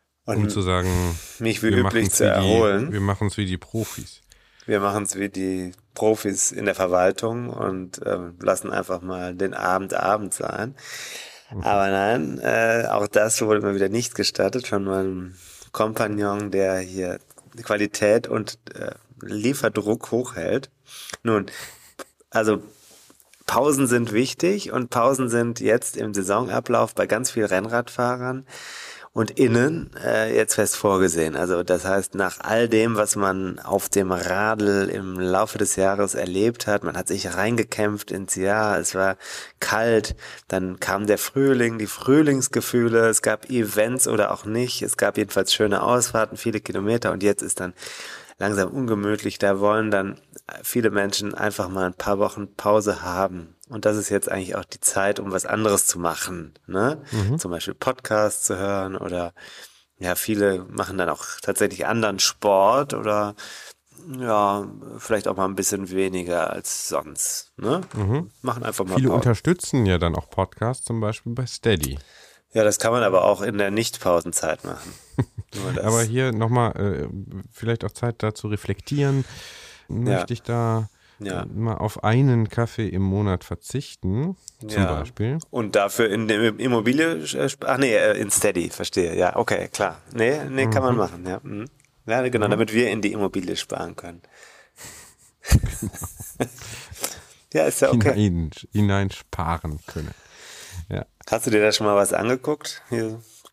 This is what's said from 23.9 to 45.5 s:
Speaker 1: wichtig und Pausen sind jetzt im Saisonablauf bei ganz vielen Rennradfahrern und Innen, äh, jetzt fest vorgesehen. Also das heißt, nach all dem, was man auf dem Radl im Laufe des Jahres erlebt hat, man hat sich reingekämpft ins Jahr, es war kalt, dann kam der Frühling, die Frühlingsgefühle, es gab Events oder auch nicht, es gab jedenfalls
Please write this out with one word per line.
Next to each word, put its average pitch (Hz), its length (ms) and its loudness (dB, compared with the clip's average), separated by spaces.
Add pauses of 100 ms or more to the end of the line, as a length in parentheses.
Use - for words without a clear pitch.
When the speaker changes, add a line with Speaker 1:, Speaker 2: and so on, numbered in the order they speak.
Speaker 1:
wichtig 170 600 0
und 123 180 -4
Pausen 127 400 2
sind 117 300 0
jetzt 110 360 2
im 107 160 -6
Saisonablauf 113 840 0
bei 101 120 2
ganz 107 240 0
vielen 110 160 0
Rennradfahrern 123 1000 -2 (680)
und 110 180 0
Innen, 127 580 2 (140)
äh, 113 320 2
jetzt 110 200 2
fest 104 200 2
vorgesehen. 87 580 2
Also 87 280 0
das 90 240 0
heißt, 95 280 0
nach 92 260 -2
all 113 280 2
dem, 113 280 4
was 104 200 2
man 95 420 -2
auf - 300 -2
dem 95 240 2
Radl 98 800 2
im 95 280 -6
Laufe 92 380 0
des - 200 0
Jahres 98 380 2
erlebt 98 520 0
hat, 104 180 0
man 82 120 -4
hat 92 120 -6
sich 95 260 -4
reingekämpft 104 760 -2
ins 95 240 -6
Jahr, 101 440 2
es 80 160 -4
war 95 220 2 (440)
kalt, 110 540 2 (320)
dann 92 320 -4
kam 101 280 -2
der 101 120 4
Frühling, 123 600 2
die 107 80 -4
Frühlingsgefühle, 123 1200 4
es 110 140 2
gab - 260 0
Events 117 580 2
oder 104 240 2
auch 95 140 -4
nicht, 120 380 -2
es 101 160 -4
gab - 180 2
jedenfalls 98 380 0